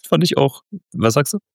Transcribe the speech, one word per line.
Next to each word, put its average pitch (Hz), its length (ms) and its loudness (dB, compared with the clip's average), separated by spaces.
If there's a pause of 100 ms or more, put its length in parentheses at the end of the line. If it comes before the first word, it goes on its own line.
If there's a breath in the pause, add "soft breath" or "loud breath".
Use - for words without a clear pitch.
fand 160 200 2
ich - 120 -2
auch. 139 240 0 (320)
Was 113 200 0
sagst 143 200 0
du? 208 40 -6 (180)